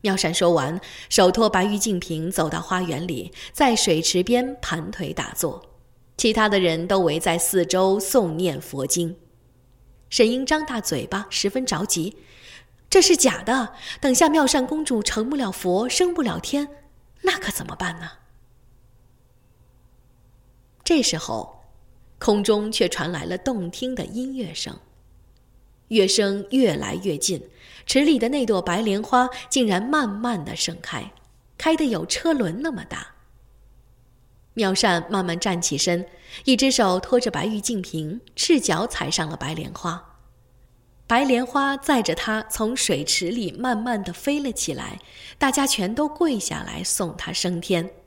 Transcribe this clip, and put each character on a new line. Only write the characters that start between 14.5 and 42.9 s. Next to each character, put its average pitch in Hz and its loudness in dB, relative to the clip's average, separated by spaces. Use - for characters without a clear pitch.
公 311 -2
主 233 0
成 220 -2
不 294 -2
了 254 -2
佛， 190 0
升 359 2
不 339 -2
了 208 -2
天， 285 -4
那 381 0
可 - -6
怎 - -8
么 - -12
办 170 -6
呢？” 165 -14
这 320 4
时 170 0
候， - -8
空 208 2
中 208 2
却 226 2
传 - -4
来 156 -6
了 180 -6
动 196 -4
听 254 -6
的 - -6
音 262 -8
乐 196 -8
声， - -10
乐 214 4
声 202 0
越 247 4
来 - -6
越 180 -2
近， 170 -4
池 269 4
里 294 4
的 226 0
那 269 0
朵 208 2
白 180 -2
莲 208 0
花 247 2
竟 254 2
然 190 2
慢 277 0
慢 208 -4
地 - -10
盛 170 -4
开， - -10
开 320 2
得 311 0
有 180 -2
车 - 0
轮 202 -2
那 320 -4
么 233 -8
大。 - -12
妙 196 2
善 180 2
慢 190 0
慢 170 -2
站 175 -2
起 147 -2
身， 175 0
一 254 6
只 269 4
手 185 4
托 247 2
着 233 -2
白 151 -2
玉 214 -4
净 208 -4
瓶， 160 -8
赤 311 4
脚 170 0
踩 - -4
上 156 -2
了 165 -8
白 143 -6
莲 147 -8
花。 - -10
白 233 4
莲 254 2
花 277 0
载 269 2
着 165 0
她 220 -2
从 226 -2
水 151 0